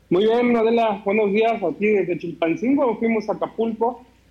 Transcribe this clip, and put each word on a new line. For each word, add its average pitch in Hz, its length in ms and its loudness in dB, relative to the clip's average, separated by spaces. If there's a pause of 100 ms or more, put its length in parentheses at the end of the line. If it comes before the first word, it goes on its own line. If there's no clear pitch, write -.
(100)
Muy 185 140 2
bien, 240 320 2
Adela. 226 480 0
Buenos 202 280 0
días. 220 300 2
Aquí 180 240 -2
desde 180 320 0
Chilpancingo 208 800 0
fuimos 226 300 -2
a 202 40 -2
Acapulco. 226 720 -4 (260)